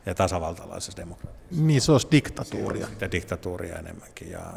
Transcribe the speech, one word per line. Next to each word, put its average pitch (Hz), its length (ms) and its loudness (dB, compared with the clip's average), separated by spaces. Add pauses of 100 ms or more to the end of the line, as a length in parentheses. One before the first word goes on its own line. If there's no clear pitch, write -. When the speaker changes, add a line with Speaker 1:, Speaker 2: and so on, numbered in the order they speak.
Speaker 1:
ja 92 100 -4
tasavaltalaisessa 90 840 -2
demokratiassa. 92 680 -6
Speaker 2:
Niin, 151 180 6
se 160 100 6
olisi 135 200 8
diktatuuria. - 720 2
Speaker 1:
Se - 40 -6
olisi - 80 -8
sitä 107 180 -6
diktatuuria 87 640 -4
enemmänkin, 85 560 -14
ja, 85 240 -10